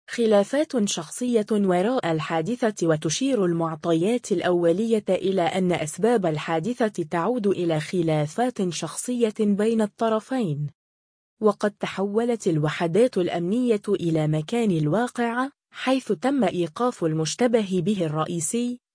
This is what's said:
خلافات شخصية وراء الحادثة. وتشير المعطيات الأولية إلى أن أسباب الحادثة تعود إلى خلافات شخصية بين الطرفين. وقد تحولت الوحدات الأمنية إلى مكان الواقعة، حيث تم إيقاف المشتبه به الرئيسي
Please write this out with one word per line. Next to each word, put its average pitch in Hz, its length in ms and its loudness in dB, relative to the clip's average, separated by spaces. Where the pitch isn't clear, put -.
خلافات 220 800 2
شخصية 214 640 -2
وراء 202 600 2
الحادثة. 170 760 -2
وتشير 170 580 0
المعطيات 170 880 0
الأولية 180 760 2
إلى 190 340 0
أن 180 300 2
أسباب 185 540 0
الحادثة 170 760 -2
تعود 196 440 -2
إلى 170 340 0
خلافات 165 880 0
شخصية 214 720 -2
بين 214 400 2
الطرفين. 214 840 -2
وقد 208 280 2
تحولت 208 760 -2
الوحدات 165 720 2
الأمنية 202 680 0
إلى 160 380 0
مكان 156 440 0
الواقعة، 233 800 0
حيث 262 420 -2
تم 247 320 0
إيقاف 175 600 -2
المشتبه 185 800 0
به 190 220 0
الرئيسي 175 720 -4